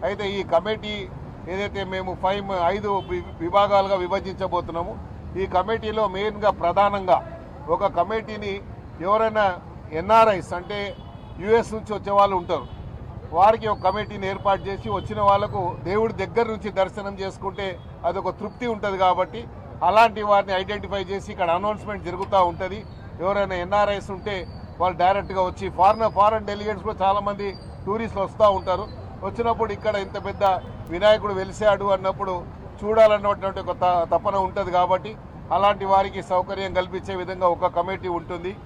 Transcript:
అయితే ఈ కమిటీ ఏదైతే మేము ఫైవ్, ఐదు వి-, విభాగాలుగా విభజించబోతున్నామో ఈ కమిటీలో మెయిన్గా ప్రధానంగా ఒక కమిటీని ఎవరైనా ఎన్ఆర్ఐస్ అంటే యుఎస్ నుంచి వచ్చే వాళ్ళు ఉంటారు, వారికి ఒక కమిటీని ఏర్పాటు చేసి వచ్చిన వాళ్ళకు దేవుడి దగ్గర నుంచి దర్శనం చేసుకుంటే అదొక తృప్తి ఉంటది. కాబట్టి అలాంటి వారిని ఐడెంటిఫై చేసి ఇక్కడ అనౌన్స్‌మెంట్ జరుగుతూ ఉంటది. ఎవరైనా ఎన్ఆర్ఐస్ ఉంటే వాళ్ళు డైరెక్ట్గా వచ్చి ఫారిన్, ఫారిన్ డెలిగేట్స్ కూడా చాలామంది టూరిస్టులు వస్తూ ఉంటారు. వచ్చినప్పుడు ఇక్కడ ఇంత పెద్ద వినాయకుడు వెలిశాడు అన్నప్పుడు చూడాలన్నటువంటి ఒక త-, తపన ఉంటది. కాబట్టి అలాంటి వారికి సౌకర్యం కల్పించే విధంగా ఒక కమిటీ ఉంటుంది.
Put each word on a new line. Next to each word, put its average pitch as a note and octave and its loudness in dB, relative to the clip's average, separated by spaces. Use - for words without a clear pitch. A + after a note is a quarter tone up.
అయితే G3+ -4
ఈ - -2
కమిటీ G#3 0
ఏదైతే G3+ -4
మేము F#3+ -4
ఫైవ్, G3 0
ఐదు G#3 -4
వి-, F3+ -4
విభాగాలుగా G3 4
విభజించబోతున్నామో F3+ -4
ఈ G3 0
కమిటీలో A3 2
మెయిన్గా G#3 0
ప్రధానంగా F#3 4
ఒక G3 0
కమిటీని G#3+ -2
ఎవరైనా G#3+ 4
ఎన్ఆర్ఐస్ G#3 6
అంటే F3+ -6
యుఎస్ A3 2
నుంచి A3 -6
వచ్చే G3 -4
వాళ్ళు G3+ 6
ఉంటారు, D#3+ -2
వారికి A3 6
ఒక G3 -4
కమిటీని G3+ -2
ఏర్పాటు G3 0
చేసి G3 -6
వచ్చిన G#3+ -4
వాళ్ళకు G3+ 2
దేవుడి G#3+ 2
దగ్గర F#3+ 0
నుంచి G#3 -8
దర్శనం G3 -2
చేసుకుంటే F#3+ -6
అదొక F3+ -2
తృప్తి G#3+ -6
ఉంటది. G3 -4
కాబట్టి F#3 0
అలాంటి G#3+ 6
వారిని G3 4
ఐడెంటిఫై G3 -4
చేసి G3 -6
ఇక్కడ F3 0
అనౌన్స్‌మెంట్ G3+ -4
జరుగుతూ F#3+ 0
ఉంటది. F#3 -6
ఎవరైనా G3 0
ఎన్ఆర్ఐస్ G3+ 0
ఉంటే G3+ -6
వాళ్ళు F3 2
డైరెక్ట్గా F#3+ 2
వచ్చి F#3 -6
ఫారిన్, G#3+ 6
ఫారిన్ G#3 4
డెలిగేట్స్ G#3 -4
కూడా G#3 -4
చాలామంది G3+ 2
టూరిస్టులు G#3 -2
వస్తూ G#3+ 4
ఉంటారు. F#3 -2
వచ్చినప్పుడు A3+ 0
ఇక్కడ G#3+ 0
ఇంత F#3+ -8
పెద్ద G3 -2
వినాయకుడు G#3 6
వెలిశాడు G3 2
అన్నప్పుడు F#3+ -2
చూడాలన్నటువంటి G3+ 4
ఒక F3 -2
త-, F3+ 4
తపన G#3+ 2
ఉంటది. F#3 -2
కాబట్టి F#3 2
అలాంటి G3+ 4
వారికి G3 2
సౌకర్యం F#3+ -2
కల్పించే F#3 -4
విధంగా F3+ 0
ఒక F3+ 0
కమిటీ F#3 -4
ఉంటుంది. F3 -8